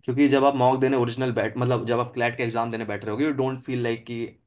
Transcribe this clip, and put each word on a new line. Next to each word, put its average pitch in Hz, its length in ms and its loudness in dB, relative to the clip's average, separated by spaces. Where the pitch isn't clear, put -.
क्योंकि 135 240 4
जब 135 160 6
आप 139 100 6
mock 131 260 2
देने 131 160 2
original 120 360 0
बैठ, 110 240 -2
मतलब 123 300 0
जब 117 140 0
आप 120 140 -4
CLAT 117 220 0
के 127 60 -4
एग्जाम 117 280 -2
देने 113 140 -6
बैठ 104 200 -8
रहे 107 60 -4
होगे, 120 140 -2
you 147 120 0
don't 131 200 -2
feel 127 220 -6
like 117 240 -2
कि 117 440 -10